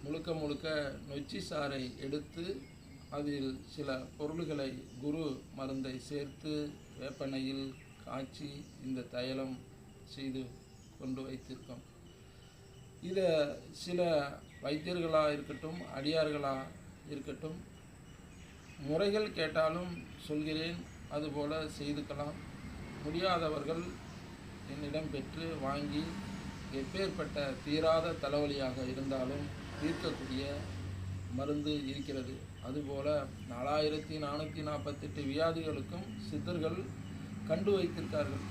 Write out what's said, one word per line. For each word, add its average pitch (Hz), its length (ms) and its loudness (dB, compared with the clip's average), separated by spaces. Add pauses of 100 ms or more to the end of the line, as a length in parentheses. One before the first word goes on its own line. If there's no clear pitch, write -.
முழுக்க 156 260 -4 (120)
முழுக்க 147 260 0 (420)
நொச்சி 143 300 -4 (100)
சாறை 143 340 0 (220)
எடுத்து 151 400 -2 (720)
அதில் 143 340 2 (220)
சில 143 160 -2 (280)
பொருள்களை, 151 540 0 (300)
குரு 147 240 2 (320)
மருந்தை 135 360 -2 (140)
சேர்த்து 143 460 -2 (480)
வேப்பெண்ணெயில் 135 640 -2 (400)
காய்ச்சி 135 440 -4 (360)
இந்த 127 280 0
தைலம் 131 420 0 (600)
செய்து 135 260 -2 (580)
கொண்டு 131 260 -2
வைத்திருக்கோம். 131 580 -8 (1300)
இதை 185 200 8 (540)
சில 175 180 2 (640)
வைத்தியர்களாக 156 680 6
இருக்கட்டும், 147 440 -4 (180)
அடியார்களாக 143 680 4 (480)
இருக்கட்டும், 147 440 -6 (1300)
முறைகள் 202 520 4
கேட்டாலும் 165 520 4 (360)
சொல்கிறேன், 156 520 0 (380)
அதுபோல 147 440 0 (180)
செய்துக்கலாம். 143 580 -2 (680)
முடியாதவர்கள் 165 800 4 (880)
என்னிடம் 147 420 -2
பெற்று 156 320 -2 (180)
வாங்கி 143 380 2 (760)
எப்பேற்பட்ட 160 640 0 (220)
தீராத 160 580 6
தலைவலியாக 139 540 4 (160)
இருந்தாலும் 135 520 2 (340)
தீர்க்கக்கூடிய 139 640 0 (880)
மருந்து 147 540 2
இருக்கிறது. 135 460 -2 (300)
அதுபோல 139 440 0 (420)
நாலாயிரத்தி 151 720 2
நானூத்தி 151 440 0
நாற்பத்தெட்டு 147 580 -2
வியாதிகளுக்கும் 156 840 2 (220)
சித்தர்கள் 160 500 2 (680)
கண்டு 190 240 6
வைத்திருக்கார்கள். 95 800 4